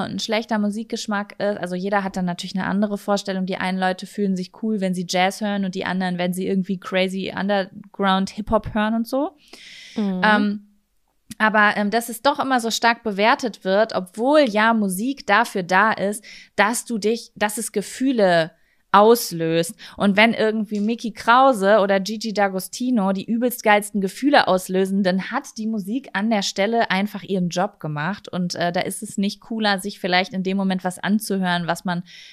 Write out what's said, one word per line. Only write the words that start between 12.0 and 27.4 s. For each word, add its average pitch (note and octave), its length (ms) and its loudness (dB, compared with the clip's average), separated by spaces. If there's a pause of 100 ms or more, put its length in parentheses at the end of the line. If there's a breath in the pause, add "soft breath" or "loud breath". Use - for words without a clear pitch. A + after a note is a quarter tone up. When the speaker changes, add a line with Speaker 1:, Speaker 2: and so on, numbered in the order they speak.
Speaker 1:
es A3+ 120 -12
doch C#4+ 180 2
immer C4 200 0
so A3+ 100 -4
stark A#3 340 0
bewertet G#3+ 600 0
wird, G3 320 2
obwohl B3 460 2
ja A3 320 2
Musik G#3+ 520 -2
dafür G#3 380 2
da F#3+ 300 4
ist, G3+ 280 -4 (360 loud breath)
dass G#3+ 260 2
du A#3 140 -6
dich, G#3+ 380 -2
dass G#3 220 -2
es A3 140 -8
Gefühle G3 800 2 (400)
auslöst. E3+ 840 4 (200 loud breath)
Und G3 220 2
wenn A3+ 160 6
irgendwie G#3+ 480 -2
Mickey A3+ 320 -4
Krause A3+ 640 4
oder G3 200 2
Gigi G#3+ 340 -6
D'Agostino G3 800 0
die F#3+ 100 -4
übelst A#3+ 400 -2
geilsten G#3 380 2
Gefühle B3+ 460 2
auslösen, F#3+ 560 0
dann F#3 280 0
hat - 260 -6
die A3 100 -6
Musik A3 460 -6
an G3+ 160 -2
der G#3 120 2
Stelle G#3+ 500 0
einfach G3 320 -2
ihren F3+ 260 -2